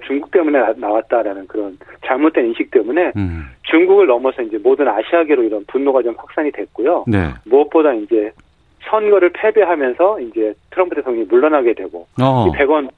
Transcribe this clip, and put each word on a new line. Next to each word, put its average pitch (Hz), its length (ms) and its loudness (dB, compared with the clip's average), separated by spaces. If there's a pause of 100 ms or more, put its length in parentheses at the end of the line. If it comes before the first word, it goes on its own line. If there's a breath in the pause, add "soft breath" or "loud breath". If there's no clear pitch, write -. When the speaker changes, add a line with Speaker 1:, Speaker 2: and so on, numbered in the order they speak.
Speaker 1:
중국 139 280 -6
때문에 151 260 2
나-, 113 180 0
나왔다라는 107 720 -4
그런 101 320 -8 (280 loud breath)
잘못된 143 400 0
인식 - 260 -4
때문에 151 420 0
Speaker 2:
음. 85 300 -6 (260)
Speaker 1:
중국을 185 360 4
넘어서 127 360 0
이제 110 160 -6
모든 135 300 2
아시아계로 131 560 0
이런 104 220 -4
분노가 135 360 0
좀 117 140 -4
확산이 - 340 -6
됐고요. 135 560 -4
Speaker 2:
네. 98 220 0 (160)
Speaker 1:
무엇보다 147 500 2
이제 107 380 -2 (560)
선거를 208 420 2
패배하면서 175 920 0
이제 107 340 -4 (160)
트럼프 180 240 -2
대통령이 120 320 -4
물러나게 127 480 2
되고 87 320 -12 (160)
Speaker 2:
어. 131 260 2
Speaker 1:
이 - 80 -2
백원-, 131 420 0